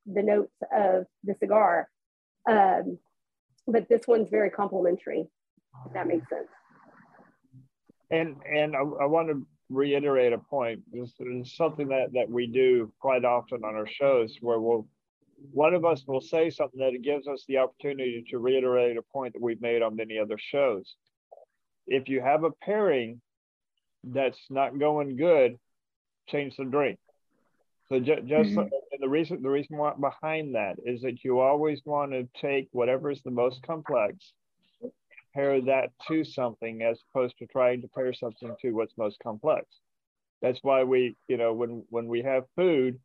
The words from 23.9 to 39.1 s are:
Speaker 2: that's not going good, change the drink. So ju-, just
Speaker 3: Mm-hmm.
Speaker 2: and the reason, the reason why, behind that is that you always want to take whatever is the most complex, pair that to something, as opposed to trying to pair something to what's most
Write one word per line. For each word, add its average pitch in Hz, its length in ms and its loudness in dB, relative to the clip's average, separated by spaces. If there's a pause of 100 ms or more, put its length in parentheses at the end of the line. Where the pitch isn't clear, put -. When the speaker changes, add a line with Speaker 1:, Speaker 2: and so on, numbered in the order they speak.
Speaker 2:
that's 127 360 -2 (100)
not 135 280 -2
going 147 380 0
good, 135 420 4 (680)
change 143 280 -6
the 139 80 -8
drink. 131 340 0 (880)
So 131 120 2
ju-, 123 260 2
just 156 240 4
Speaker 3:
Mm-hmm. 208 100 2 (320)
Speaker 2:
and 139 80 -10
the 135 80 -2
reason, 156 340 -2
the 135 80 -2
reason 143 260 -2
why, 147 220 0
behind 147 560 -4
that 101 300 -2
is 120 180 -6
that 123 220 -6
you 127 160 2
always 147 440 2
want 143 280 -2
to 127 160 -6 (120)
take 139 320 -2
whatever 127 380 0
is 135 120 -8
the 135 80 -10
most 123 320 0
complex, 151 680 -4 (1040)
pair 139 280 2
that 131 280 0 (180)
to 160 160 -2
something, 113 580 -6
as 113 160 0 (120)
opposed 123 280 -2
to 117 80 -14
trying 123 360 2
to 127 60 -16
pair 127 260 -4
something 117 480 -10
to 127 80 -2
what's 110 260 -4
most 107 260 -6